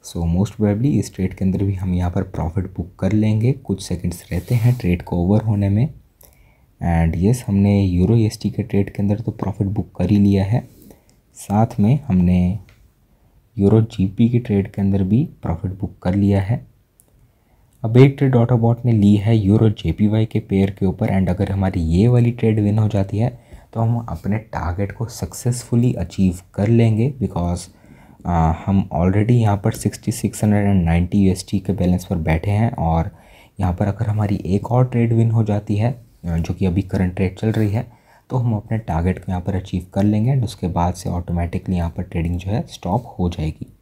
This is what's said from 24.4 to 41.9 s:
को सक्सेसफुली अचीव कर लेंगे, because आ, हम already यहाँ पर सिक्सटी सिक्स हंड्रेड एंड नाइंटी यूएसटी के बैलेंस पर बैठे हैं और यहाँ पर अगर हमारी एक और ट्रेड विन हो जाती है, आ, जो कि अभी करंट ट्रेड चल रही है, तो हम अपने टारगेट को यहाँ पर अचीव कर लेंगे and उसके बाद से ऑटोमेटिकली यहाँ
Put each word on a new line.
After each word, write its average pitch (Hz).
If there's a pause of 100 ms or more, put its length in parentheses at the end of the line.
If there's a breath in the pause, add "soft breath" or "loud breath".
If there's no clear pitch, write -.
को 113
सक्सेसफुली -
अचीव 92 (140)
कर 101
लेंगे, 117
because 87 (580 loud breath)
आ, 82 (140)
हम 98
already 95
यहाँ 113
पर 110
सिक्सटी -
सिक्स -
हंड्रेड 104
एंड 98
नाइंटी 87
यूएसटी 98
के 95
बैलेंस 90
पर 98
बैठे 82
हैं 110
और 82 (500 loud breath)
यहाँ 90
पर 92
अगर 107
हमारी 104
एक 95
और 123
ट्रेड 117
विन 113
हो 113
जाती 104
है, 117 (340)
आ, 82
जो 85
कि 95
अभी 92
करंट 90
ट्रेड 95
चल 110
रही 107
है, 117 (440 soft breath)
तो -
हम 120
अपने 110
टारगेट 87
को -
यहाँ 90
पर 95
अचीव 90
कर 98
लेंगे 107
and 127
उसके -
बाद 90
से -
ऑटोमेटिकली 87
यहाँ 82